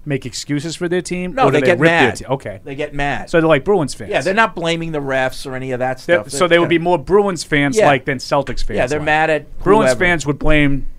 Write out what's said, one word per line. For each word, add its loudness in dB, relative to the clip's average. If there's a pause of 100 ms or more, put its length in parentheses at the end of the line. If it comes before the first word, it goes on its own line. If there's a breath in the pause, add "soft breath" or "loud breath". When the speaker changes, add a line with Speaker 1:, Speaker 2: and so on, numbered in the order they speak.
Speaker 1:
make -4
excuses -6
for -6
their -2
team? -8
Speaker 2:
No, 0
Speaker 1:
or 4
do 0
Speaker 2:
they 4
Speaker 1:
they 2
Speaker 2:
get 4
Speaker 1:
rip 4
Speaker 2:
mad. 4
Speaker 1:
their 0
te-, -14
okay. -6
Speaker 2:
They -12
get -8
mad. -4
Speaker 1:
So 2
they're 2
like 4
Bruins 0
fans. -12
Speaker 2:
Yeah, 0
they're -2
not 2
blaming -4
the -4
refs -4
or -10
any -8
of -4
that -4
Speaker 1:
They're, 0
Speaker 2:
stuff. -12
Speaker 1:
so -8
Speaker 2:
They're, 2
Speaker 1:
they 4
would 2
Speaker 2:
yeah. 2
Speaker 1:
be -2
more 2
Bruins 0
fans 0
Speaker 2:
Yeah. 4
Speaker 1:
like 2
than -4
Celtics -2
fans -2
Speaker 2:
Yeah, 0
they're -2
Speaker 1:
like. 0
Speaker 2:
mad 4
at -4
Speaker 1:
Bruins 4
Speaker 2:
whoever. 2
Speaker 1:
fans 0
would -2
blame 4 (120)